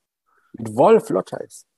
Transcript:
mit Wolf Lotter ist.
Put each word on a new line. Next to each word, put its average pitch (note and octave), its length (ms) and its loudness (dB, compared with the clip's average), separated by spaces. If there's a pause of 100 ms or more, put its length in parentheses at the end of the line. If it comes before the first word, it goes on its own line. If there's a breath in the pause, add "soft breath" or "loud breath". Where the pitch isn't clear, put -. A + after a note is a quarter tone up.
(540)
mit A2 200 -12
Wolf G3+ 360 4
Lotter - 340 -6
ist. - 220 -20 (100)